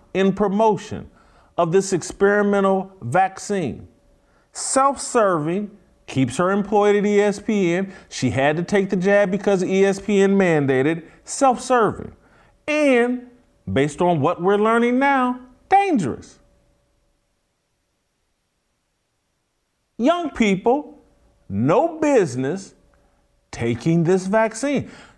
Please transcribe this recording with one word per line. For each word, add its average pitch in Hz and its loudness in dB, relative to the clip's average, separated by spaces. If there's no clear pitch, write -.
in 190 2
promotion 202 -2
of 170 0
this 190 2
experimental 196 0
vaccine, 180 -4
self-serving, 202 -2
keeps 131 -2
her 180 2
employed 208 2
at 202 0
E 208 2
S 202 0
P 196 0
N. 196 -4
She - -4
had 135 0
to 175 -4
take 196 -2
the 214 -2
jab 202 2
because 196 0
E 190 2
S 196 0
P 202 0
N 196 4
mandated, 156 2
self-serving. 247 0
And 254 0
based 143 0
on 175 2
what 165 0
we're 196 2
learning 233 2
now, 262 0
dangerous. 339 0
Young 320 -2
people, 226 -2
no 185 0
business 185 -2
taking 156 -2
this 185 0
vaccine. 220 -2